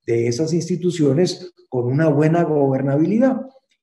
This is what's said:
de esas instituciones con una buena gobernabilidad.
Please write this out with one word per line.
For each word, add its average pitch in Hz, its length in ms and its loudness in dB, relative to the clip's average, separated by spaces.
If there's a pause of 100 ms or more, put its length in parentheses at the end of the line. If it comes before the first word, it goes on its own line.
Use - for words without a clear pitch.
de 117 200 0
esas 143 280 -2
instituciones 165 1000 -2 (160)
con 123 160 -4
una 139 240 0
buena 156 360 2
gobernabilidad. 151 960 0 (420)